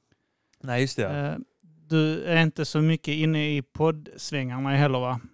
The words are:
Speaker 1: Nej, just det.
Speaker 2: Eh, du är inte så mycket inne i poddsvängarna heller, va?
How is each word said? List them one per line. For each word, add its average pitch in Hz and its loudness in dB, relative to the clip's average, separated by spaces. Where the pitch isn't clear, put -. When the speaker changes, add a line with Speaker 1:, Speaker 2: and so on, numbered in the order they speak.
Speaker 1:
Nej, 127 -2
just 135 -2
det. 110 0
Speaker 2:
Eh, 151 -6
du 156 2
är 165 4
inte 160 0
så 151 0
mycket 156 2
inne 151 0
i 139 -2
poddsvängarna 135 -4
heller, 139 4
va? 123 -2